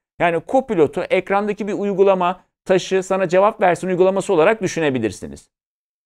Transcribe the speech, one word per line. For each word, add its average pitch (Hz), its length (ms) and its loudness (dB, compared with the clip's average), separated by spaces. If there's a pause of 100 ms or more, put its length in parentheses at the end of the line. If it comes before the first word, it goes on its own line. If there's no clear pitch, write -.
(200)
Yani 165 280 0
Copilot'u 190 540 0
ekrandaki 196 640 -2
bir 202 60 -6
uygulama, 185 680 0 (240)
taşı, 185 380 0
sana 190 260 -2
cevap 202 320 2
versin 175 260 0
uygulaması 185 460 0
olarak 190 280 2
düşünebilirsiniz. 123 880 -4 (560)